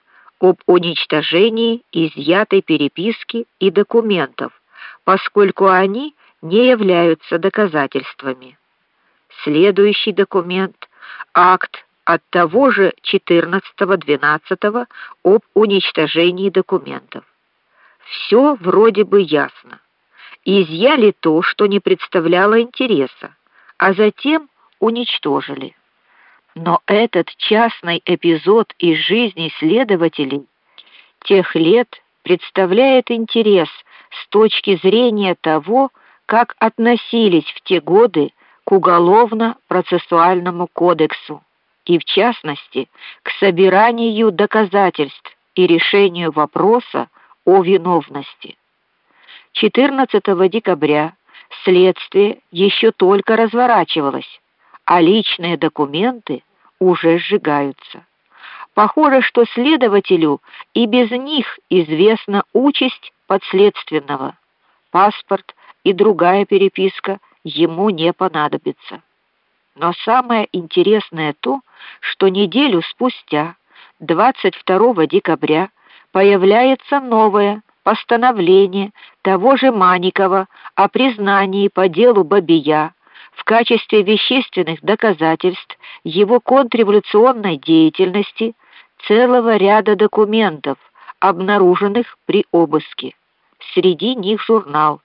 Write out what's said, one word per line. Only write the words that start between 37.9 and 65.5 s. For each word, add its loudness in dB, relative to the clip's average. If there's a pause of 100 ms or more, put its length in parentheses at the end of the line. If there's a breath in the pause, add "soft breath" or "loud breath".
к -8
Уголовно-процессуальному 0
кодексу -2 (420)
и, 2
в -12
частности, -4 (340 loud breath)
к -12 (100)
собиранию 2
доказательств -2 (180)
и 2
решению 0
вопроса -2 (360 soft breath)
о 4
виновности. -4 (960 soft breath)
Четырнадцатого 0
декабря -2 (500 soft breath)
следствие 0 (120)
еще 0
только 0
разворачивалось, -2 (460 soft breath)
а 2
личные 0
документы -6 (360)
уже 2
сжигаются. -6 (680 loud breath)
Похоже, 2
что 0
следователю 0 (340 loud breath)
и 0
без 0
них -8 (100)
известна 0 (100)
участь -2 (160)
подследственного. -2 (540)
Паспорт 0 (300 soft breath)